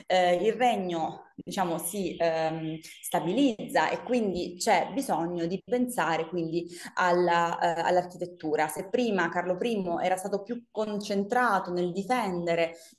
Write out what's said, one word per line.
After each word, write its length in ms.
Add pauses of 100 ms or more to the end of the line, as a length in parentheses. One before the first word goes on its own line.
eh, 280
il 180
regno, 760 (160)
diciamo, 340
si, 380
ehm, 600 (240)
stabilizza 880
e 120
quindi 560
c'è 340
bisogno 540
di 180
pensare 640
quindi 380 (280)
alla, 640
eh, 220
all'architettura. 880
Se 200
prima 400
Carlo 280
primo 440
era 160
stato 260
più 280
concentrato 1000
nel 200
difendere 840 (220)